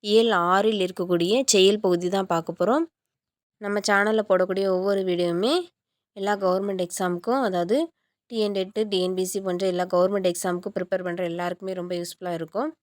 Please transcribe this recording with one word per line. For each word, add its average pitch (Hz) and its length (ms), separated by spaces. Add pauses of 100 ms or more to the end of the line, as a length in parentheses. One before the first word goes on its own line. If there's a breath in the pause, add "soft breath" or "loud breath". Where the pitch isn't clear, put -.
இயல் 226 220 (200)
ஆறில் 208 340
இருக்கக்கூடிய 180 560 (120)
செயல் 202 320
பகுதி 180 280
தான் 190 200
பார்க்க 165 260
போறோம். 254 260 (760)
நம்ம 202 260
சேனல்ல 208 420
போடக்கூடிய 190 460
ஒவ்வொரு 196 340
வீடியோவுமே 175 420 (680)
எல்லா 202 160 (100)
கவர்மெண்ட் 190 400
எக்ஸாமுக்கும், 180 640
அதாவது 185 300 (520)
டி 233 160
என் 202 120
டெட், 190 220 (140)
டி 185 140
என் 185 120
பி 185 140
சி 196 80
போன்ற 185 320
எல்லா 180 220
கவர்மெண்ட் 185 360
எக்ஸாமுக்கும் 180 460
ப்ரிப்பேர் 185 320
பண்ற 175 240
எல்லாருக்குமே 180 480
ரொம்ப 180 180
யூஸ்ஃபுல்லா 175 400
இருக்கும். 220 320 (120)